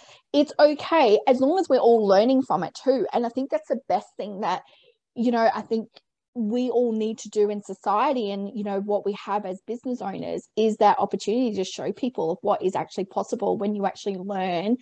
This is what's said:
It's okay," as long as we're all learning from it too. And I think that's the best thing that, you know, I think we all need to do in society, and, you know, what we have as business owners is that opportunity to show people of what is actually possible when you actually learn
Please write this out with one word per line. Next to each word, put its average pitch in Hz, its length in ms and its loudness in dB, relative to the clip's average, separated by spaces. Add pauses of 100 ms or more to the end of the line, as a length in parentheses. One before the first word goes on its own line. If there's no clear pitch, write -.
(340)
It's 285 260 2
okay," 294 680 4
as 247 120 4
long 285 180 2
as 370 120 -2
we're 262 100 4
all 226 260 6
learning 226 380 4
from 165 200 -2
it - 100 -8 (100)
too. 262 300 2
And 240 120 0
I 240 40 -2
think 262 200 -6
that's 302 200 -4
the 240 180 -2
best - 200 -2 (100)
thing 202 240 -10
that, 185 220 -4 (520)
you 240 160 0
know, 226 220 4
I 214 80 -4
think 220 260 -4 (500)
we 240 320 -2
all 240 220 2
need 220 280 -4
to 208 100 -16
do 208 200 2
in 208 140 -6
society, 220 640 -2
and, 202 240 -6
you 208 120 -6
know, 202 160 -2
what 202 240 -2
we 202 80 -2
have 208 320 -6
as 185 200 -8
business 247 360 -8
owners 185 560 -8
is 220 200 2
that 208 220 6
opportunity 208 560 -2
to 190 80 -2
show 185 300 -8
people 202 380 -4
of 185 100 -4
what 196 200 -2
is 185 140 -2
actually 185 300 -6
possible 196 520 -4
when 208 160 -4
you 202 120 -4
actually 196 320 -6
learn 190 640 -2